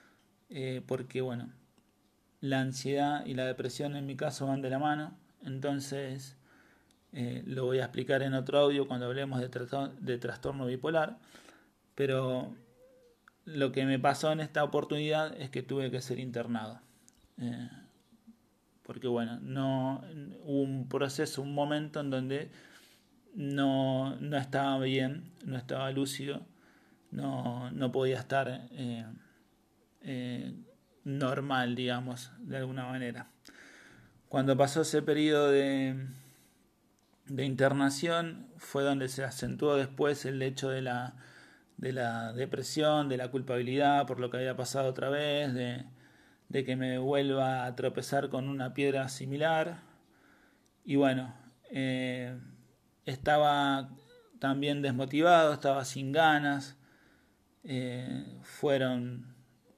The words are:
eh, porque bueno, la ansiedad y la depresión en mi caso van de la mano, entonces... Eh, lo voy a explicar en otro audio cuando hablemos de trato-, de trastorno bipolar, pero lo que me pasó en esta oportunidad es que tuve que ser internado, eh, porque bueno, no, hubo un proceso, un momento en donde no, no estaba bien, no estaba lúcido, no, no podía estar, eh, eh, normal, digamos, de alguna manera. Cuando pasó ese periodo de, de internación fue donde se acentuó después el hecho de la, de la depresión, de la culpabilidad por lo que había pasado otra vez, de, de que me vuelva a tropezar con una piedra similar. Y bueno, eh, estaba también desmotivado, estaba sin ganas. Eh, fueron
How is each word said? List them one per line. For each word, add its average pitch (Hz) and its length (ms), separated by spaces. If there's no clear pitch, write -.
eh, 131 360
porque 131 360
bueno, 120 300
la 135 220
ansiedad 139 640
y 139 80
la 127 120
depresión 131 500
en 139 100
mi 139 100
caso 139 320
van 135 140
de 131 80
la 131 100
mano, 151 380
entonces... 139 920
Eh, 123 340
lo 131 200
voy 131 140
a 123 40
explicar 131 380
en 135 140
otro 131 240
audio 143 280
cuando 123 200
hablemos 131 340
de 127 80
trato-, 139 400
de 127 180
trastorno 131 480
bipolar, 156 520
pero 131 600
lo 139 260
que 135 140
me 135 140
pasó 143 320
en 156 80
esta 151 240
oportunidad 151 760
es 135 100
que 131 140
tuve 135 280
que 127 100
ser 120 180
internado, 117 600
eh, 120 300
porque 123 240
bueno, 120 340
no, 135 640
hubo 139 180
un 135 260
proceso, 139 540
un 143 120
momento 151 460
en 143 100
donde 135 420
no, 135 800
no 147 220
estaba 135 420
bien, 131 520
no 131 100
estaba 135 360
lúcido, 135 500
no, 127 600
no 135 200
podía 131 280
estar, 131 520
eh, 120 340
eh, 127 540
normal, 135 720
digamos, 123 640
de 139 180
alguna 131 280
manera. 123 420
Cuando 135 300
pasó 139 240
ese 151 200
periodo 147 500
de, 135 560
de 135 180
internación 139 1040
fue - 260
donde 139 260
se 135 140
acentuó 131 520
después 139 500
el 135 160
hecho 135 280
de 131 120
la, 123 340
de 131 160
la 117 400
depresión, 139 760
de 127 80
la 127 120
culpabilidad 131 800
por 127 120
lo 123 100
que 123 80
había 127 180
pasado 131 340
otra 131 200
vez, 147 440
de, 123 320
de 131 140
que 127 120
me 127 220
vuelva 135 680
a 123 100
tropezar 135 540
con 131 200
una 131 240
piedra 135 360
similar. 160 680
Y 147 120
bueno, 131 380
eh, 127 640
estaba 143 840
también 139 460
desmotivado, 147 720
estaba 139 320
sin 135 260
ganas. 147 640
Eh, 127 800
fueron 127 920